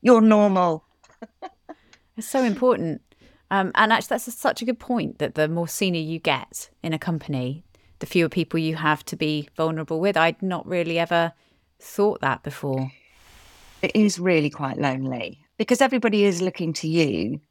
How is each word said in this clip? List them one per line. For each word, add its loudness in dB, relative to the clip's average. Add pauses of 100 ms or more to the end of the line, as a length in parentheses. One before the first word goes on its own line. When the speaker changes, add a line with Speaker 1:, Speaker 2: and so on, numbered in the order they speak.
Speaker 1:
You're 8
normal. 4 (360)
<laughs> -18 (680)
Speaker 2:
It's -12
so 0
important. 0 (500)
Um, 0
and 4
actually, 0
that's -4
a, -12
such -2
a -8
good -2
point -4
that -4
the 2
more -4
senior -2
you -6
get -4 (140)
in -4
a -4
company, -6 (360)
the -8
fewer 2
people -2
you -2
have -2
to -10
be -2
vulnerable -4
with. 0
I'd 0
not -6
really -2
ever 0 (480)
thought -2
that -2
before. -6 (880)
Speaker 1:
It -4
is 2
really 2
quite -8
lonely -4 (200)
because 2
everybody 2
is 2
looking -2
to -6
you 0 (100)